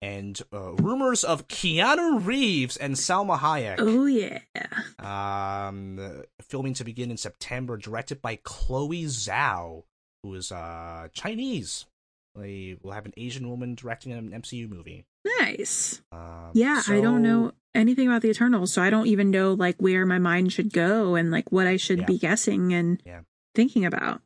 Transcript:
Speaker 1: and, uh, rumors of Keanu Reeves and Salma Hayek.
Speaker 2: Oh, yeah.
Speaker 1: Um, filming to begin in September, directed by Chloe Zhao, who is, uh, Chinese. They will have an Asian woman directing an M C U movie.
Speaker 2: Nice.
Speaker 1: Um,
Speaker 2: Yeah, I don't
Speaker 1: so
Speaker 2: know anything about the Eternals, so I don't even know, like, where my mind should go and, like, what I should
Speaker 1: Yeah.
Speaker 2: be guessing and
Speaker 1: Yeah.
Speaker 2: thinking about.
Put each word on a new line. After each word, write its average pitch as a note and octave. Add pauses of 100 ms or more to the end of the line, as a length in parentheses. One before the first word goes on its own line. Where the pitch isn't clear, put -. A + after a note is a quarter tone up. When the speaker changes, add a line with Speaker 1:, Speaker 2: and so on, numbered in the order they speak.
Speaker 1:
and, G2+ (120)
uh, F#2+
rumors B3
of -
Keanu A#3
Reeves G3
and C#3
Salma F#3
Hayek. C3+
Speaker 2:
Oh, A3+
yeah. B3+ (1300)
Speaker 1:
Um, F#2+ (160)
filming C3+
to B2+
begin A#2+
in A2+
September, B2
directed A2
by A#2
Chloe D3
Zhao, G2 (380)
who G2
is, F#2
uh, E2+
Chinese. A3 (480)
They G2
will F#2+
have G#2
an G2+
Asian B2
woman B2
directing A#2+
an A2+
M A2+
C -
U A#2
movie. F2 (360)
Speaker 2:
Nice. - (120)
Speaker 1:
Um, -
Speaker 2:
Yeah, B3+
I G3+
don't A#3
Speaker 1:
so A3+
Speaker 2:
know A#3 (220)
anything B3+
about A#3
the A3
Eternals, A3
so F#3
I F#3+
don't A3
even G3+
know, F#3+
like, F3+
where F#3
my F#3
mind F3+
should G#3
go F#3
and, E3
like, E3
what F#3
I F#3
should F#3
Speaker 1:
Yeah. F3+
Speaker 2:
be F#3
guessing F#3
and F3
Speaker 1:
Yeah. F2 (320)
Speaker 2:
thinking A3
about. -